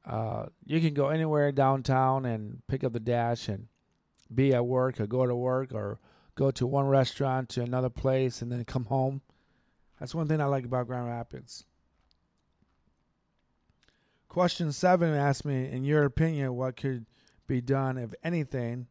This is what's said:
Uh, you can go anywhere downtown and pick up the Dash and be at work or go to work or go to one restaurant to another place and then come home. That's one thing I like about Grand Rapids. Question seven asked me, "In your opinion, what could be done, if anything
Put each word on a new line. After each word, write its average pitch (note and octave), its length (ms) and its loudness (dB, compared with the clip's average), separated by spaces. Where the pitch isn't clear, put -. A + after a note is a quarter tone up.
Uh, A2 400 -4
you D#3+ 160 0
can D#3 140 2
go C#3 140 2
anywhere D3+ 440 2
downtown C3 720 2
and A2+ 420 -6
pick C3+ 160 -4
up A#2+ 120 -2
the A#2 60 -4
Dash A#2 480 0
and G#2+ 200 -6
be C3 200 6
at A#2+ 100 4
work B2+ 360 0
or G#2 60 0
go B2+ 200 2
to B2 80 0
work B2+ 400 -2
or G#2+ 260 -6
go C3+ 180 2
to B2 140 0
one C#3 200 2
restaurant C3 640 2
to A#2+ 120 -4
another B2 280 -2
place C3 500 0
and A#2+ 100 -6
then A#2+ 140 -6
come B2+ 220 -4
home. C3+ 340 -2
That's - 160 -10
one D#3+ 140 -2
thing D#3 120 2
I C#3+ 60 0
like C3+ 180 0
about B2 220 -2
Grand B2 200 -6
Rapids. A#2 600 -10
Question F3 420 0
seven E3+ 420 4
asked C#3+ 320 2
me, C3+ 240 -2
"In B2+ 140 -6
your D3 220 4
opinion, C#3+ 500 0
what C3 220 -4
could B2+ 280 -6
be B2+ 120 0
done, C3 380 0
if A#2 240 -8
anything B2+ 680 -4